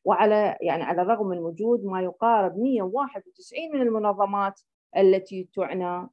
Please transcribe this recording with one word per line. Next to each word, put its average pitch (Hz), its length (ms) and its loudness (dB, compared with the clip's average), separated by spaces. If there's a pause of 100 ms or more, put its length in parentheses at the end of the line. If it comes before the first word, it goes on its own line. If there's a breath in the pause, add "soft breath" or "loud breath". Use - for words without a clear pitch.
وعلى، 208 560 2
يعني، 160 220 -2
على 170 200 -2
الرغم 208 240 0
من 180 120 -4
وجود 196 460 -2
ما 185 180 -4
يقارب 185 560 0
مية 240 240 0
وواحد 254 440 -4
وتسعين - 480 -12
من 262 80 0
المنظمات 202 800 0 (360)
التي 190 580 2
تعنى 180 580 -4